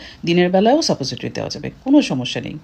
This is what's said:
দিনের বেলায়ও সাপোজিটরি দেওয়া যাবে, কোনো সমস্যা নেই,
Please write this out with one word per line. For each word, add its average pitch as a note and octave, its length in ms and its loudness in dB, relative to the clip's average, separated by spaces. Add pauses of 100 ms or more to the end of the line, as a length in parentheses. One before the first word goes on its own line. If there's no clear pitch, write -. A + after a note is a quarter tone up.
(260)
দিনের F3 240 4
বেলায়ও A3 320 4
সাপোজিটরি B2+ 480 -4
দেওয়া - 200 -8
যাবে, - 200 -10 (140)
কোনো G#3 180 6
সমস্যা B2+ 380 -4
নেই, C#3+ 240 -8